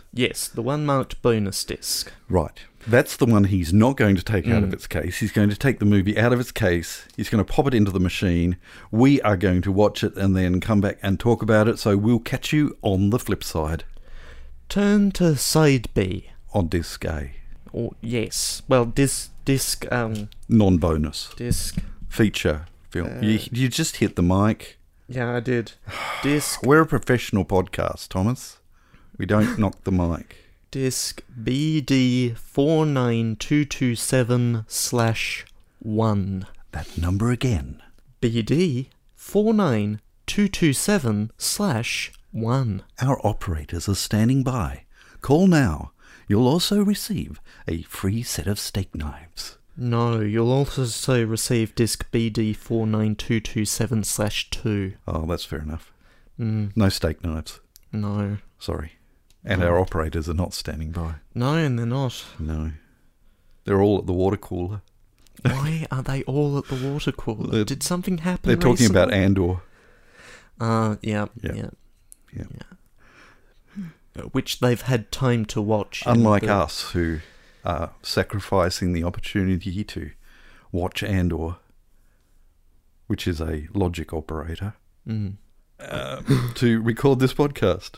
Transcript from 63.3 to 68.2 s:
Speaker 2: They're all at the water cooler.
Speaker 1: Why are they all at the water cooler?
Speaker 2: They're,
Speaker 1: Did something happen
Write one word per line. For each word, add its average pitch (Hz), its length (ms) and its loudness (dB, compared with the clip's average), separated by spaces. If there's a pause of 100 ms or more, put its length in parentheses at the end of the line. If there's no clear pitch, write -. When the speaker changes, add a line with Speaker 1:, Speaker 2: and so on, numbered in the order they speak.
Speaker 2:
They're 98 160 2
all 101 180 4
at - 80 -6
the 87 60 -2
water 95 240 2
cooler. 92 460 -8 (600)
Speaker 1:
Why 147 500 -2
are 131 100 -4
they 135 220 -6
all 143 340 0
at - 80 -6
the 143 80 -6 (160)
water 147 220 -4
cooler? 117 360 -6
Speaker 2:
They're, 110 160 2
Speaker 1:
Did 127 200 -4
something 180 340 -2
happen 175 300 -2